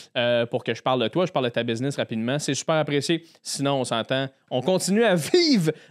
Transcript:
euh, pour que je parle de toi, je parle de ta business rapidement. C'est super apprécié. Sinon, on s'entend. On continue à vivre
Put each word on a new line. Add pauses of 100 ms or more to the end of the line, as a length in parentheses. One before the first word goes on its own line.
(180)
euh,
pour
que
je
parle
de
toi,
je
parle
de
ta
business
rapidement.
C'est
super
apprécié. (160)
Sinon,
on
s'entend. (240)
On
continue
à
vivre (180)